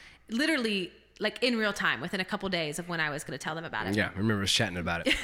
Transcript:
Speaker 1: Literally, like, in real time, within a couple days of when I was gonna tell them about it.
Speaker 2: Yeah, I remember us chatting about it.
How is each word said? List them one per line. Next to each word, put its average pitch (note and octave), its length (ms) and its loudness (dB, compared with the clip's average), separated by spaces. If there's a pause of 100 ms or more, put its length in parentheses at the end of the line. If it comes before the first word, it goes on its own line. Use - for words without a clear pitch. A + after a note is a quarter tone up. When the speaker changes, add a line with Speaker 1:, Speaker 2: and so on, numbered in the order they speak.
(300)
Speaker 1:
Literally, A3+ 600 0 (300)
like, G#3 240 -2
in B3 140 4
real G#3+ 160 2
time, D#3 260 0
within F3+ 220 -4
a F3+ 40 -2
couple G3 220 -4
days E3 320 0
of F3 80 -8
when E3+ 140 -2
I D3+ 80 2
was D3 160 -4
gonna - 120 -6
tell D#3 180 -6
them E3 100 -6
about A2 220 -4
it. G2+ 80 0
Speaker 2:
Yeah, G#2+ 200 4
I - 20 -4
remember G#2 260 4
us G2 80 2
chatting F#2 260 2
about E2+ 300 -2
it. C#4 60 4 (100)